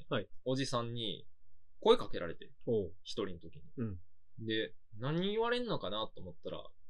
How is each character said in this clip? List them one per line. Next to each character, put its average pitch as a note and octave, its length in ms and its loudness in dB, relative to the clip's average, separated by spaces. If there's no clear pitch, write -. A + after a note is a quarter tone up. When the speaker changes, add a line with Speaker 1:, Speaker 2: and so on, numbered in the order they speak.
Speaker 1:
は B2+ 140 4
い。 - 60 -10
Speaker 2:
お C3 100 4
じ C3+ 80 2
さ B2 160 2
ん A#2 140 -2
に A2 320 -2
声 A#3 180 10
か - 120 0
け G#2+ 80 2
ら F2+ 80 0
れ E2 80 -2
て、 - 160 -8
Speaker 1:
お A2 200 4
う。 G2 60 -6
Speaker 2:
一 - 220 0
人 F#2+ 100 0
の E2 60 -6
時 E2 160 -10
に。 - 60 -10
Speaker 1:
う A#2+ 60 0
ん。 F#2+ 140 -2
Speaker 2:
で、 A2 340 0
何 E3 340 2
言 A3 80 2
わ A#3 100 2
れ B3 80 4
ん B3 80 0
の E3+ 120 2
か F#2 120 -2
な G#2+ 240 0
と - 60 -6
思 F2+ 120 -6
っ - 20 -8
た F2+ 60 -4
ら、 D#2 120 -4